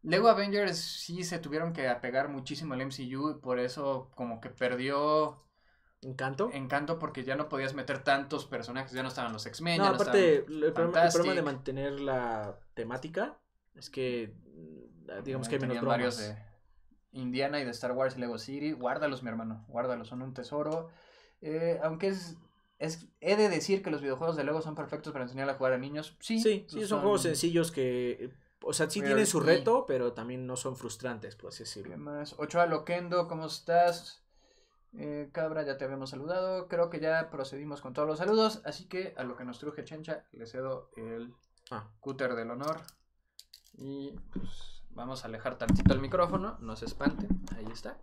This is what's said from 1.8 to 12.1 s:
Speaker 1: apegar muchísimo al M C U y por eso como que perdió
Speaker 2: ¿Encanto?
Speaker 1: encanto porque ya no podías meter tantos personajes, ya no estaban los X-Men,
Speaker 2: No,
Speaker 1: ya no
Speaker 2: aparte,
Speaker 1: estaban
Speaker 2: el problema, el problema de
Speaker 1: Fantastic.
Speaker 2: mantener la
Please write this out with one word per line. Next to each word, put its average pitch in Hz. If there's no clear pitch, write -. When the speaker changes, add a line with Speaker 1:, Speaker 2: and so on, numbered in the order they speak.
Speaker 1:
apegar 131
muchísimo 139
al 127
M 135
C 135
U 151
y 143
por 123
eso 131
como 117
que 127
perdió 143
Speaker 2:
¿Encanto? 135
Speaker 1:
encanto 143
porque 143
ya 135
no 151
podías 135
meter 135
tantos 139
personajes, 123
ya 127
no 131
estaban 120
los 107
X-Men, 170
Speaker 2:
No, 196
Speaker 1:
ya 196
no 185
Speaker 2:
aparte, 180
Speaker 1:
estaban -
Speaker 2:
el -
problema, 156
el 156
problema 170
de 170
Speaker 1:
Fantastic. 165
Speaker 2:
mantener 139
la 120